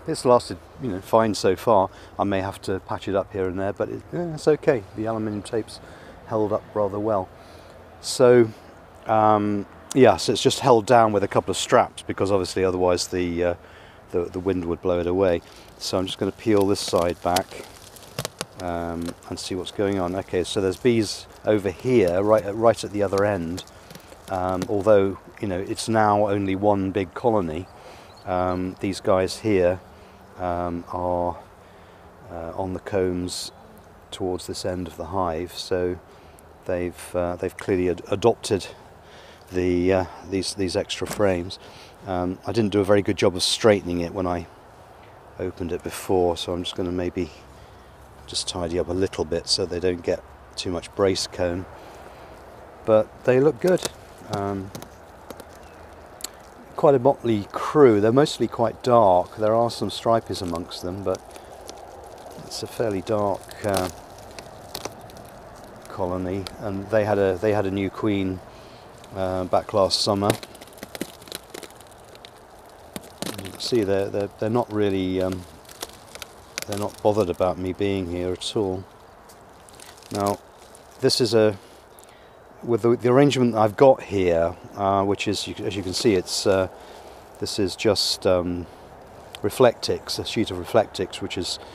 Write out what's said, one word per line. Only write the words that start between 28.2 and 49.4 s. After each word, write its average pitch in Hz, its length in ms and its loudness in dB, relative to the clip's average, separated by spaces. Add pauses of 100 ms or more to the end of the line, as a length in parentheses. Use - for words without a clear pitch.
Um, 92 560 -2
these 98 200 -4
guys 92 400 0
here, 92 380 2 (600)
um, 87 500 -4
are, 90 480 -2 (920)
uh, 82 240 -12
on 95 180 -4
the 90 80 -6
combs 90 720 -4 (580)
towards 90 360 -6
this - 180 -10
end 90 240 -6
of - 80 -16
the 82 100 -10
hive, 87 460 -2
so 90 460 -2 (680)
they've, 87 500 -6
uh, 87 220 -2
they've 92 200 -6
clearly 90 340 0
ad-, 85 200 -4
adopted 101 580 0 (840)
the, 90 400 2
uh, 92 120 2 (260)
these, 95 240 -4
these 95 220 -4
extra 92 300 -4
frames. 92 520 -2 (480)
Um, 90 400 -2
I 101 60 -6
didn't 104 200 0
do 104 80 4
a 95 40 2
very 101 180 2
good 95 160 -2
job 92 180 2
of 87 60 -4
straightening 87 580 2
it 85 140 -6
when 92 120 -4
I 87 200 -4 (920)
opened 90 340 -8
it 87 100 -6
before, 87 560 0
so 90 160 -6
I'm 87 100 -6
just - 100 -8
gonna 90 160 -4
maybe 90 400 -4 (960)
just - 220 -8
tidy 87 280 -4
up 85 120 0
a 87 40 -4
little 92 320 -2
bit 80 220 -4